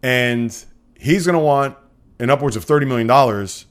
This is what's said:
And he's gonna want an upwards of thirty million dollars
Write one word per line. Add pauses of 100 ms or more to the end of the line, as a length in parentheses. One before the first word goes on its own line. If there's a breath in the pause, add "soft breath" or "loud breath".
And (380)
he's
gonna
want (440)
an
upwards
of
thirty
million
dollars